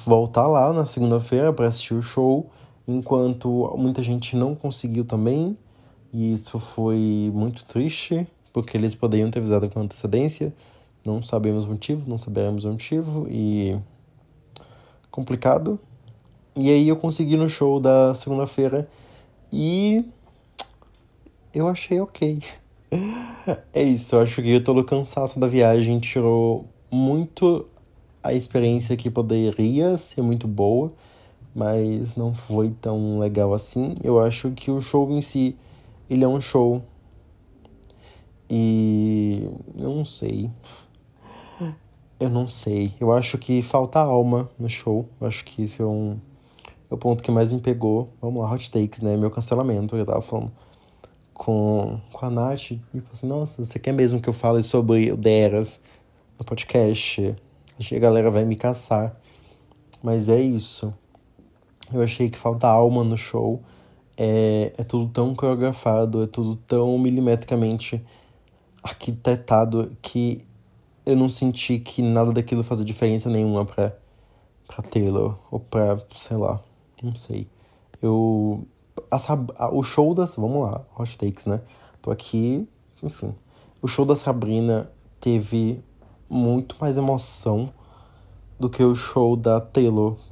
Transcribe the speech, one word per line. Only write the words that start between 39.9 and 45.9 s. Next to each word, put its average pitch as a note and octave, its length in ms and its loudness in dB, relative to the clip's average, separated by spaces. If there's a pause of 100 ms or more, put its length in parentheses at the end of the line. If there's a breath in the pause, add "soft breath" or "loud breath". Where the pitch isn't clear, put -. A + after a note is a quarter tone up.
não D3+ 100 -2
sei. G#2+ 460 -6 (1700 loud breath)
Eu B2+ 100 0
não B2 160 0
sei. G2+ 540 -2
Eu A#2 120 4
acho B2 240 2
que B2+ 260 0
falta B2+ 360 0
alma B2 580 2
no A#2 120 -6
show. A2+ 400 -2 (120)
Eu A2 60 -4
acho G#2 180 -6
que - 180 -10
esse G#2+ 200 -6
é - 20 0
um, G#2+ 320 -2 (720 loud breath)